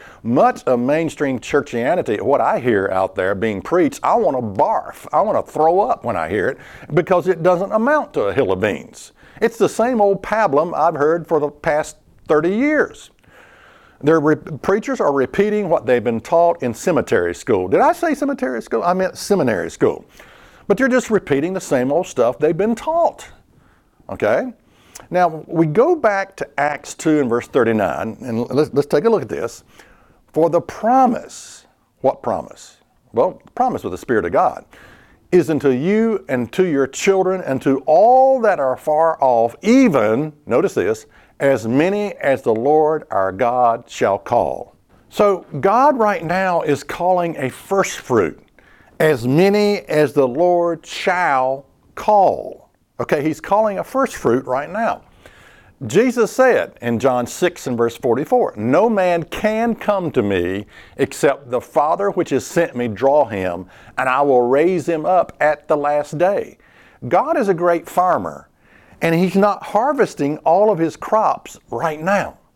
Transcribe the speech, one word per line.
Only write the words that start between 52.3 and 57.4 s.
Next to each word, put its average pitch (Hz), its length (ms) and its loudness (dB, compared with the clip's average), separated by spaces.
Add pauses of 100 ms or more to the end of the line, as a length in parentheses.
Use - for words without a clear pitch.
Okay, 139 240 -2
he's 156 180 -4
calling 208 380 0
a 170 60 -4
first - 320 -2
fruit 131 280 0
right 131 240 -4
now. 202 340 -6 (840)
Jesus 226 440 2
said 233 520 2
in 117 160 -2
John 123 280 0
six - 400 -4